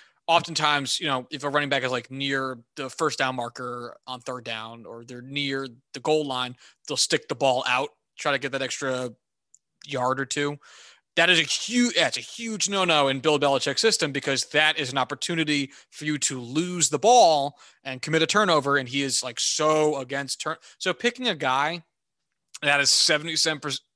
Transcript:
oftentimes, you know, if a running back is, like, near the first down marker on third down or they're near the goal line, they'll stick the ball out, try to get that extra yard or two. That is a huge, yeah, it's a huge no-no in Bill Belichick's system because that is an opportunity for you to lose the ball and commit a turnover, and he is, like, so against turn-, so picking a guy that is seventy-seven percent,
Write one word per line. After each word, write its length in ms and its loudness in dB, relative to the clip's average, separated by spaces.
oftentimes, 720 0
you 60 -6
know, 240 -2
if 140 -10
a 60 -2
running 200 0
back 140 0
is, 80 0
like, 180 -4
near 480 -4
the 120 -8
first 300 -2
down 160 0
marker 600 -8
on 140 -8
third 220 -8
down 440 -10
or 180 -16
they're 160 -14
near 460 -4
the 60 -14
goal 260 2
line, 300 -6
they'll 100 -4
stick 300 0
the 80 -4
ball 320 2
out, 220 0
try 140 0
to 80 0
get 140 -4
that 100 -2
extra 480 -4
yard 340 0
or 60 -2
two. 320 -4
That 160 6
is 80 8
a 40 4
huge, 520 0
yeah, 140 4
it's 80 -4
a 40 -8
huge 480 -6
no-no 380 2
in 140 0
Bill 180 2
Belichick's 420 2
system 300 2
because 380 -2
that 280 2
is 140 -4
an 80 0
opportunity 720 -2
for 160 -14
you 140 -2
to 200 -4
lose 500 -2
the 100 -2
ball 580 6
and 200 -8
commit 180 2
a 60 4
turnover, 500 2
and 100 -2
he 140 -2
is, 220 -2
like, 160 -10
so 580 2
against 440 -6
turn-, 160 -6
so 160 -2
picking 340 -2
a 60 0
guy 500 -2
that 180 4
is 120 2
seventy-seven 680 2
percent, 220 -6